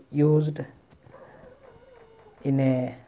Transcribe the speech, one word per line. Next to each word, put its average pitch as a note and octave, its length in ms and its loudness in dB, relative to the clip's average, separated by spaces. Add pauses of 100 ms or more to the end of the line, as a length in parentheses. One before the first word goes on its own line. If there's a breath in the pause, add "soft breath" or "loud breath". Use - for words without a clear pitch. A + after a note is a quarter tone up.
(120)
used D3+ 480 2 (1800 loud breath)
in C#3 180 0
a B2+ 340 -2 (120)